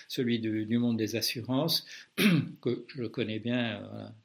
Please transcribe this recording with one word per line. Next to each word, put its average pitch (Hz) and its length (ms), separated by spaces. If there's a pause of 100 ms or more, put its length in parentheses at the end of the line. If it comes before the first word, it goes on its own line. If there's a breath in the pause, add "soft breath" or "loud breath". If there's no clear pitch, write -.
celui 120 320
du, 110 280
du 117 100
monde 120 180
des 110 200
assurances, 131 680 (160 loud breath)
<clears throat> - 600
que 120 240 (100)
je 127 100
connais 110 340
bien, 117 380
euh, 101 120
voilà, 107 140
d'un 110 100 (120)